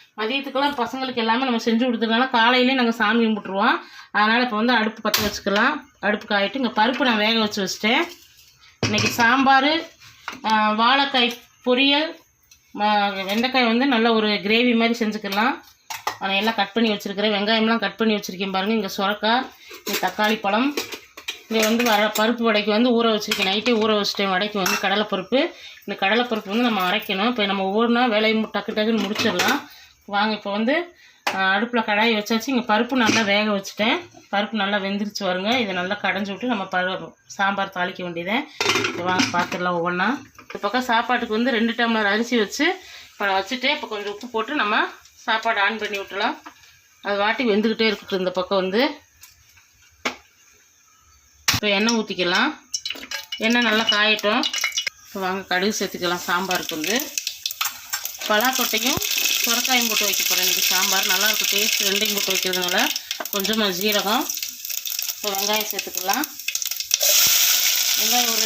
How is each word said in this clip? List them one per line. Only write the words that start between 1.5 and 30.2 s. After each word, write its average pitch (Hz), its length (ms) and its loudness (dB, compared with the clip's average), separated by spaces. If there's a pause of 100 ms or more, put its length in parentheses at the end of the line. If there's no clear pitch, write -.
செஞ்சு 226 220 2
கொடுத்ததுனால 226 440 2
காலையிலே 247 420 4
நாங்க 240 200 2
சாமி 226 340 2
கும்பிட்டுருவோம். 208 500 0 (360)
அதனால 214 300 4
இப்ப 240 140 -2
வந்து 240 160 2
அடுப்பு 220 360 0
பத்த 202 180 2
வச்சுக்கலாம். 214 480 2 (260)
அடுப்பு 214 340 -2
காயிட்டு 202 260 0
இங்க 233 180 0
பருப்பு 247 300 2
நான் 214 160 2
வேக 226 140 2
வச்சு 214 260 0
வச்சுட்டேன். 233 380 0 (840)
இன்னைக்கு 214 220 0 (100)
சாம்பார், 262 520 6 (760)
ஆ, 214 60 0 (300)
வாழைக்காய் 262 500 4 (360)
பொரியல், 277 420 4 (680)
ம-, 202 500 2
வெண்டைக்காய் 247 440 2
வந்து 247 140 2
நல்ல 233 260 4
ஒரு 214 300 2
கிரேவி 233 320 2
மாதிரி 226 300 2
செஞ்சுக்கலாம். 214 500 0 (640)
அதை 196 180 -2
எல்லாம் 220 240 0
கட் 196 120 -2
பண்ணி 226 200 2
வச்சிருக்கிறேன். 202 440 -2
வெங்காயம்லாம் 220 500 2
கட் 185 100 -6
பண்ணி 220 180 2
வச்சிருக்கேன் 196 380 -6
பாருங்க. 196 220 0
இங்க 196 220 -2
சுரக்காய், 208 520 0 (360)
இங்க 202 220 -4
தக்காளி 214 340 0
பழம், 233 340 0 (760)
இங்க 220 200 2
வந்து 233 160 2
வர 214 220 4
பருப்பு 226 440 2
வடைக்கு 208 200 2
வந்து 233 320 4
ஊற 233 40 4
வச்சிருக்கேன். 208 460 0
நைட்டே 220 320 2
ஊற 220 60 2 (100)
வச்சிட்டேன் 196 340 0
வடைக்கு 202 280 0
வந்து 180 220 0
கடலைப்பருப்பு. 202 560 0 (460)
இந்த 196 200 -4
கடலைப்பருப்பு 214 480 0
வந்து 240 160 2
நம்ம 185 200 0
அரைக்கணும். 208 380 0
இப்ப 220 180 0
நம்ம 196 240 0
ஒவ்வொன்றா 240 380 2
வேலையை 220 340 2
மு-, 208 100 -6
டக்கு 208 240 -4
டக்குன்னு 214 300 0
முடிச்சிடலாம். 214 540 0 (520)
வாங்க, 208 220 0